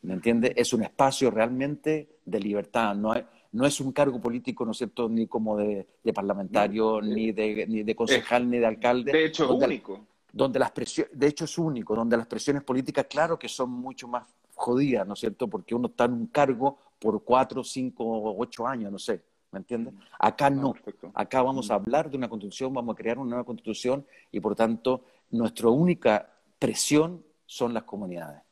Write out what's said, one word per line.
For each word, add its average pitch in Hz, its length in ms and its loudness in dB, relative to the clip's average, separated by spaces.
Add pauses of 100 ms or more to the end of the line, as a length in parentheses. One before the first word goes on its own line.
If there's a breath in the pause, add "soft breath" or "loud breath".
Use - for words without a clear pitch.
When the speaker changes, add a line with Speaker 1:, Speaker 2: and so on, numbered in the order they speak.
Speaker 1:
¿Me 95 120 -6
entiende? 117 420 2
Es 120 160 2
un 113 100 0
espacio 131 480 2
realmente 139 920 -2
de 107 160 -4
libertad, 104 560 0
no 107 160 0
hay, 120 120 -2 (280 soft breath)
no 123 140 0
es 143 140 0
un 135 120 -2
cargo 139 280 2
político, 120 440 -4
¿no 113 60 -4
es 110 80 -6
cierto?, 117 300 -2
ni 113 180 0
como 110 300 -2
de, 104 280 0 (180)
de 113 100 0
parlamentario, 101 920 0
Speaker 2:
No, 107 40 -4
eh, 107 80 -2
Speaker 1:
ni 110 180 0
de, 107 340 -2
ni 107 160 -2
de 107 100 -2
Speaker 2:
es, - 40 -2
Speaker 1:
concejal, 123 520 2
ni 120 100 0
de 117 80 4
alcalde, 120 460 0
Speaker 2:
de 156 140 6
hecho, 156 200 0
Speaker 1:
donde, - 200 4
Speaker 2:
único. 101 400 -4 (260)
Speaker 1:
donde 135 260 0
las 127 120 2
presio-, - 420 -4
de 139 140 0
hecho, 147 180 0
es - 140 -8
único, 143 360 -2
donde 117 220 2
las 113 120 0
presiones 139 340 -2
políticas, 127 480 -2
claro 160 280 0
que 120 100 -10
son 127 240 -4
mucho 123 360 -10
más 120 160 -6 (300)
jodidas, 123 520 2
¿no 101 80 -6
es - 60 -12
cierto?, 113 280 -4
porque 104 260 -6
uno 120 140 0
está - 180 2
en 123 80 2
un 117 140 -4
cargo 139 500 2 (200 soft breath)
por 107 240 0
cuatro, 131 400 2
cinco, 113 760 -4
ocho 117 280 -4
años, 117 240 -4
no 98 80 -10
sé, 101 220 -4 (320)
¿me 95 60 -10
entiende? 113 320 -6
Speaker 2:
Mm. - 80 -20 (220 loud breath)
Speaker 1:
Acá 139 280 4
Speaker 2:
No, 139 140 2
Speaker 1:
no. 135 100 0
Speaker 2:
perfecto. - 400 -14
Speaker 1:
Acá 127 300 0
vamos 127 280 0
a 117 80 2
Speaker 2:
Mm. 98 40 -2
Speaker 1:
hablar 139 280 0
de 139 60 -8
una 123 120 -4
constitución, 110 440 -6
vamos 120 220 -4
a - 20 -20
crear 117 220 -4
una 131 120 -6
nueva 120 140 -4
constitución 123 640 -4 (260 soft breath)
y, 104 80 -4
por 101 140 0
tanto, 117 500 2 (280 soft breath)
nuestra 113 360 2
única 135 600 4 (280)
presión 151 640 2 (220)
son 120 300 -2
las 113 80 -2
comunidades. 87 580 -10 (120)